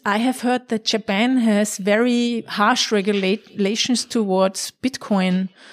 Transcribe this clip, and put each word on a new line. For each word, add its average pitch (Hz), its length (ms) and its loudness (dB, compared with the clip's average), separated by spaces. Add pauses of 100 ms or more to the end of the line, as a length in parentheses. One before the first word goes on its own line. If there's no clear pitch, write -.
I 208 140 0
have 254 240 -2
heard 247 260 -2
that 220 160 -4
Japan 226 540 0
has 214 400 2
very 240 640 0
harsh 220 500 0
regulations 202 1120 0
towards 190 680 0 (100)
Bitcoin. 190 640 0 (240)